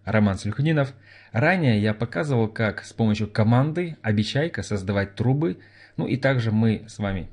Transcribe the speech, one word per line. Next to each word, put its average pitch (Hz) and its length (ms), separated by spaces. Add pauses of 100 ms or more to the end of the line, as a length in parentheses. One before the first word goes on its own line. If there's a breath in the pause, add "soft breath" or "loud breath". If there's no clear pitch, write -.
Роман 101 320
Сульхудинов. 139 560 (380 loud breath)
Ранее 135 500
я 107 100
показывал, 127 560
как 107 340
с - 120
помощью 107 340
команды 147 720
обечайка 107 640
создавать 98 540
трубы. 147 420 (400 loud breath)
Ну 165 80
и - 100
также 127 340
мы 110 380
с - 100
вами 95 340